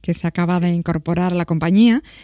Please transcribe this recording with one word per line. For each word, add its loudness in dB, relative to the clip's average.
que -4
se -6
acaba -2
de 0
incorporar -2
a -4
la -2
compañía, 2